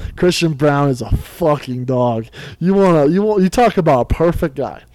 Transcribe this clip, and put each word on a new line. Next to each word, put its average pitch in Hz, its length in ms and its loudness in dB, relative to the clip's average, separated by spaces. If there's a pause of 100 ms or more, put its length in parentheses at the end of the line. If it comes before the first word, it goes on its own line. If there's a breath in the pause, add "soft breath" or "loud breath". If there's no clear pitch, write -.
(160 loud breath)
Christian 170 380 0
Braun 143 360 2
is 123 120 -2
a - 140 -2
fucking 139 680 -4
dog. 123 440 -2 (320 loud breath)
You 190 160 0
wanna, 170 320 4
you 175 160 0
want, 214 200 2
you 190 60 2
talk 233 280 2
about 156 220 2
a 117 60 0
perfect 160 500 -2
guy. 110 280 -8 (120 loud breath)